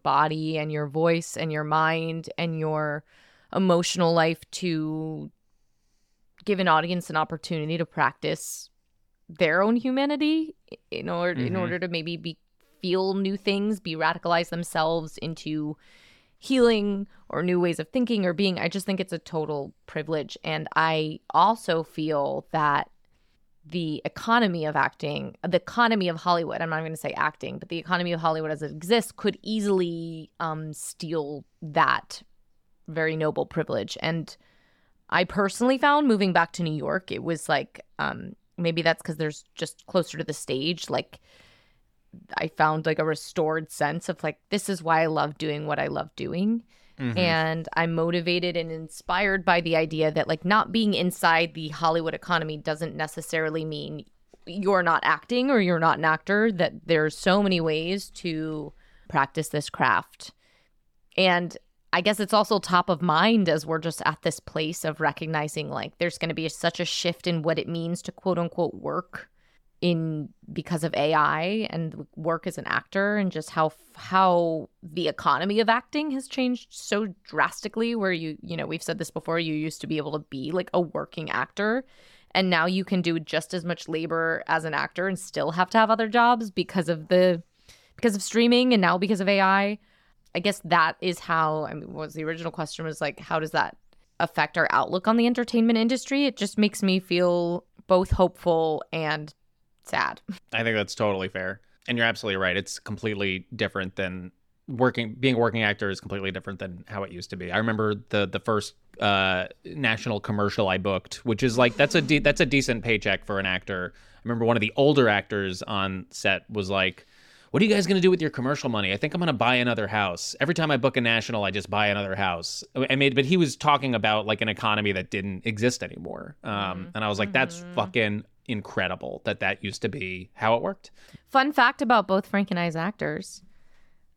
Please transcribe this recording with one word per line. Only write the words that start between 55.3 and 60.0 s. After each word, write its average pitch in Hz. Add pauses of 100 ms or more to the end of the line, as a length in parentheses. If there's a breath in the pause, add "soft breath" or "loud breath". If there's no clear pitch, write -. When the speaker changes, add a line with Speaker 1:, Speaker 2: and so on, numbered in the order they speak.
Speaker 1:
or 240
you're 180
not 160
an 156
actor, 202
that 170
there's 156
so 196
many 185
ways 165
to 156 (360 soft breath)
practice 143
this 147
craft. - (840)